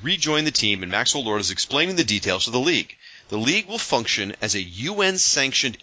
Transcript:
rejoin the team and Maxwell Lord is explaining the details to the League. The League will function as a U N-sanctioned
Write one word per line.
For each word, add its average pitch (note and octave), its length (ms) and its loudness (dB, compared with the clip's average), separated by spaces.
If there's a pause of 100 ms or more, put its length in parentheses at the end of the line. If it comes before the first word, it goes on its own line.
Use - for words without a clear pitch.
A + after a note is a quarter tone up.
rejoin D#3 420 0
the D3+ 60 0
team G2+ 320 0
and F2+ 80 -6
Maxwell B2 320 0
Lord G#2+ 180 0
is F#2 80 -2
explaining D#3 460 0
the E3 80 2
details G2+ 420 0
to A#2 60 -4
the B2 80 2
League. C#3+ 360 0 (340)
The G#2+ 100 -2
League E3 280 0
will A3 120 -6
function G#2+ 600 0
as G#2+ 140 -2
a G#2 80 -2
U A2+ 400 -4
N-sanctioned C#3 800 2